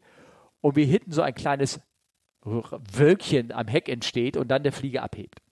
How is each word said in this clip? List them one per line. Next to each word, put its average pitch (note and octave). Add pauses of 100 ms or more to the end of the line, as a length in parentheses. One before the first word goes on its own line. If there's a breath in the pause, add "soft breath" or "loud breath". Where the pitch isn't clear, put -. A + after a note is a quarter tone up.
(600 soft breath)
und C#3+
wie D3+
hinten E3
so D#3
ein C#3+
kleines C#3 (640)
Wölkchen A#2
am A2+
Heck C3+
entsteht B2
und B2+
dann C3+
der C#3
Flieger B2+
abhebt. - (120)